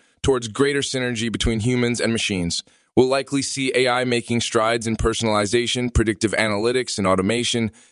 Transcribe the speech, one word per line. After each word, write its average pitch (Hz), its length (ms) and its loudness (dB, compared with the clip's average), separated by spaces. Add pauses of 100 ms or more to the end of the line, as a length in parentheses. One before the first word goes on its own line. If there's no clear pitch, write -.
(240)
towards 123 240 0
greater 143 320 0
synergy 123 500 -2
between 104 300 -2
humans 120 400 0
and 113 100 0
machines. 92 540 -2 (320)
We'll 127 100 6
likely 135 360 -2
see 135 340 -4
A 127 100 2
I 123 160 0
making 120 380 0
strides 113 480 0
in 110 80 -2
personalization, 113 1000 0
predictive 107 380 2
analytics, 110 680 -2
and 98 80 2
automation, 110 640 0 (220)